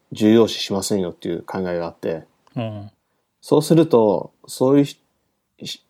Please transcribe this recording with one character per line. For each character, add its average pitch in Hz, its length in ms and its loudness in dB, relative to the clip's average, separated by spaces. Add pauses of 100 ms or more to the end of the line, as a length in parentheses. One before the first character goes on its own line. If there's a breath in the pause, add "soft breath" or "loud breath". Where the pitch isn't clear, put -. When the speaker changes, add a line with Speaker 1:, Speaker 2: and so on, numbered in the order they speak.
(120)
Speaker 1:
重 107 200 2
要 113 160 6
視 - 120 -8
し - 120 -8
ま 98 100 -2
せ 107 140 -2
ん 95 40 -2
よ 87 100 -4
っ - 40 -14
て - 140 -12
い 87 60 -4
う 78 80 -8
考 - 160 -10 (100)
え 87 100 -4
が 85 80 -6
あ 85 40 -10
っ - 40 -16
て。 80 300 -8 (320)
Speaker 2:
う 127 40 -6
ん。 104 300 -10 (500)
Speaker 1:
そ - 180 0
う 151 40 2
す 160 120 0
る 156 140 4
と、 107 440 2 (140)
そ 131 280 0
う 143 40 6
い 143 40 4
う - 20 0
ひ-、 - 160 -10 (680)
し-、 - 240 -16